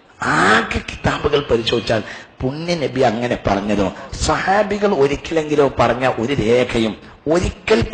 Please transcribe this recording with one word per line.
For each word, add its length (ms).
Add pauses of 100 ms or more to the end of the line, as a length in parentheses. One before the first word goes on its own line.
(220)
ആകെ 560
കിതാബുകൾ 720
പരിശോധിച്ചാൽ 520 (380)
പുണ്യ 340
നബി 260
അങ്ങനെ 460
പറഞ്ഞതോ 460 (200)
സഹാബികൾ 840
ഒരിക്കലെങ്കിലോ 840
പറഞ്ഞ 280 (120)
ഒരു 140
രേഖയും, 640 (320)
ഒരിക്കൽ 540 (120)